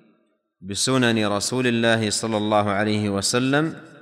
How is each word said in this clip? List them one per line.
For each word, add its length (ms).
بسنن 680
رسول 400
الله 440
صلى 260
الله 340
عليه 380
وسلم 720